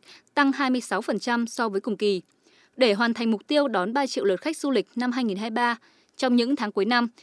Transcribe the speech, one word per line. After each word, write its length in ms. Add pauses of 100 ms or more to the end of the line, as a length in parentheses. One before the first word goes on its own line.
(340)
tăng 180
hai 180
mươi 120
sáu 200
phần 180
trăm 280
so 220
với 120
cùng 160
kỳ. 240 (560)
Để 160
hoàn 200
thành 180
mục 160
tiêu 200
đón 260
ba 140
triệu 180
lượt 160
khách 160
du 140
lịch 240
năm 160
hai 120
nghìn 140
hai 120
mươi 60
ba, 220 (400)
trong 180
những 200
tháng 160
cuối 140
năm, 220 (140)